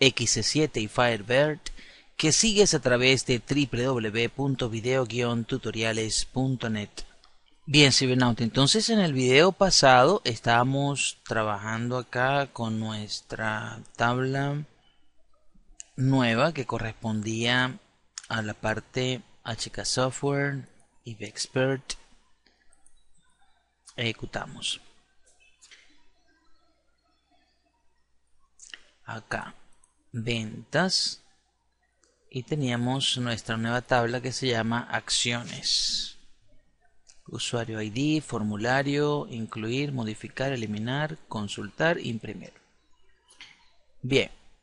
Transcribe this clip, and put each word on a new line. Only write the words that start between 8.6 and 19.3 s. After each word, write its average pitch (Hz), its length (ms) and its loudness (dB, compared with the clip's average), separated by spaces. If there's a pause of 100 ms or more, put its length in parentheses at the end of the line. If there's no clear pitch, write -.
en 220 80 4
el 175 140 4
video 131 400 6
pasado 147 720 6
estábamos 131 960 0 (100)
trabajando 110 680 -2
acá 131 520 0
con 110 320 -4
nuestra 110 1040 -6 (100)
tabla 135 720 -2 (1300)
nueva 131 580 2
que 143 140 -6
correspondía 113 1120 -2 (500)
a 113 140 -4
la 107 120 -6
parte 117 680 -4 (220)